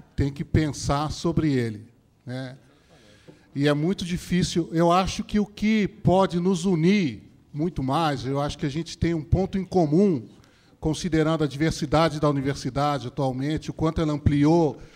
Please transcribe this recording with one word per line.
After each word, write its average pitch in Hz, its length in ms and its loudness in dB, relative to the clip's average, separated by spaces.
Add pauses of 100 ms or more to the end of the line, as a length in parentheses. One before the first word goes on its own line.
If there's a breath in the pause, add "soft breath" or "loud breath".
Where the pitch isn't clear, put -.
(140)
tem 139 180 -2
que 147 120 -8
pensar 151 680 -2
sobre 160 420 0
ele, 113 340 -2 (380)
né? 131 320 -12 (1000 loud breath)
E 143 120 2
é 147 60 4
muito 160 300 -2
difícil. 175 680 -2
Eu 170 200 4
acho 185 320 2
que - 160 -2
o 202 80 2
que 214 400 0
pode 180 520 2
nos 175 260 0
unir 175 580 2 (280)
muito 151 300 -4
mais, 135 440 0
eu 139 160 -2
acho 143 160 -4
que 160 100 -4
a - 20 0
gente 156 280 -8
tem 170 180 0
um 156 80 -4
ponto 185 340 0
em 190 80 -4
comum, 165 640 2 (520 loud breath)
considerando 156 640 0
a 147 40 0
diversidade 151 720 0
da 147 100 2
universidade 139 800 -2
atualmente, 135 640 -4
o - 20 -8
quanto 160 280 -2
ela 151 120 0
ampliou 147 640 2 (180 loud breath)